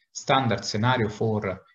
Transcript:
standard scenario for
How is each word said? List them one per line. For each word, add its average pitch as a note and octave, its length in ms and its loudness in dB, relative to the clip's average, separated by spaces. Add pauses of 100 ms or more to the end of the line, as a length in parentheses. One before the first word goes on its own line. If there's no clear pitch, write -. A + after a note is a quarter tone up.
(120)
standard B2+ 540 0
scenario A#2 420 0
for G#2 540 -2 (140)